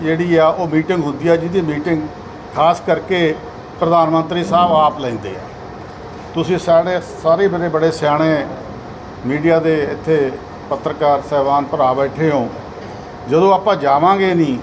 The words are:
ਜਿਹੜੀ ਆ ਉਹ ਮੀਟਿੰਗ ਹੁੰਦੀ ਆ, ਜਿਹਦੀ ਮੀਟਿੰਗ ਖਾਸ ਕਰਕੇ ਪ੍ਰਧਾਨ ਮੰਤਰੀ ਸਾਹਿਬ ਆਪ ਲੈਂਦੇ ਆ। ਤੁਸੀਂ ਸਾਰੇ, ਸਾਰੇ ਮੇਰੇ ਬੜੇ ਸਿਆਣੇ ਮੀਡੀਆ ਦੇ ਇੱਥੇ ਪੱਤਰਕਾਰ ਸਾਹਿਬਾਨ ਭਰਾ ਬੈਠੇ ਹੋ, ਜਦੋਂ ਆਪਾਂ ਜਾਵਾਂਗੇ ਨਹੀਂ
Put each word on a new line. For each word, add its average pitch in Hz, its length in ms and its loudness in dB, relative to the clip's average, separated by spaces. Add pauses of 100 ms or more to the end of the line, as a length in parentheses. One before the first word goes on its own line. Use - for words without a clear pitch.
ਜਿਹੜੀ 165 340 0
ਆ 160 120 6
ਉਹ 170 200 0
ਮੀਟਿੰਗ 160 360 0
ਹੁੰਦੀ 143 240 -2
ਆ, 170 80 6
ਜਿਹਦੀ 170 240 -2
ਮੀਟਿੰਗ 156 420 -2 (540)
ਖਾਸ 165 300 2
ਕਰਕੇ 170 480 0 (460)
ਪ੍ਰਧਾਨ 165 300 4
ਮੰਤਰੀ 165 340 0
ਸਾਹਿਬ 175 280 2
ਆਪ 151 280 4
ਲੈਂਦੇ 110 300 -6
ਆ। 95 100 -10 (920)
ਤੁਸੀਂ 160 240 0
ਸਾਰੇ, 175 420 2 (220)
ਸਾਰੇ 170 260 4
ਮੇਰੇ 175 200 -2
ਬੜੇ 156 240 2
ਸਿਆਣੇ 151 520 0 (840)
ਮੀਡੀਆ 151 320 2
ਦੇ 160 240 2
ਇੱਥੇ 143 480 0 (400)
ਪੱਤਰਕਾਰ 143 600 0
ਸਾਹਿਬਾਨ 139 340 2
ਭਰਾ 131 280 2
ਬੈਠੇ 139 380 0
ਹੋ, 127 180 0 (840)
ਜਦੋਂ 180 240 6
ਆਪਾਂ 196 220 2
ਜਾਵਾਂਗੇ 175 580 4
ਨਹੀਂ 147 280 2